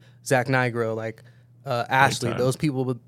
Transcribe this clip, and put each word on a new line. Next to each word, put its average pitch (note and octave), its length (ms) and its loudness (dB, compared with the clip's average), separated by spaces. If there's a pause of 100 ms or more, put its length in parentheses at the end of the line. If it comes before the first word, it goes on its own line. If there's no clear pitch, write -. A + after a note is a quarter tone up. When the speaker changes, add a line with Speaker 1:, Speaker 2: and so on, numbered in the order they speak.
(260)
Speaker 1:
Zach B2+ 220 2
Nigro, A#2+ 480 0
like, A2 280 -8 (420)
uh, A#2+ 220 -4
Ashley, C3 400 4
Speaker 2:
Big A2+ 60 -4
time. B2 120 0
Speaker 1:
those C3 120 0
people, C3 500 -2